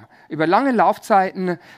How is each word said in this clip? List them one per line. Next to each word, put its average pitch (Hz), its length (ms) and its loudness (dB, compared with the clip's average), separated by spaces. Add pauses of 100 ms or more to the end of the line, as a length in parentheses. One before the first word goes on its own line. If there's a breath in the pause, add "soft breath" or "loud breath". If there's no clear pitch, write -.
(300 soft breath)
Über 156 160 -4
lange 226 260 0
Laufzeiten, 190 800 0
äh, 175 80 -4 (200 loud breath)